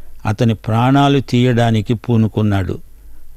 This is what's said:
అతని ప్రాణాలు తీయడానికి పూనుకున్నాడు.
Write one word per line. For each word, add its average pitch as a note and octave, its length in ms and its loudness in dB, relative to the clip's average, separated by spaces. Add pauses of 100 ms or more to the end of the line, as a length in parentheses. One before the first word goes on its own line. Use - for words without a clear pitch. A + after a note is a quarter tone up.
(240)
అతని A2 280 0
ప్రాణాలు C3+ 680 2
తీయడానికి A#2 760 2
పూనుకున్నాడు. G#2+ 840 0 (600)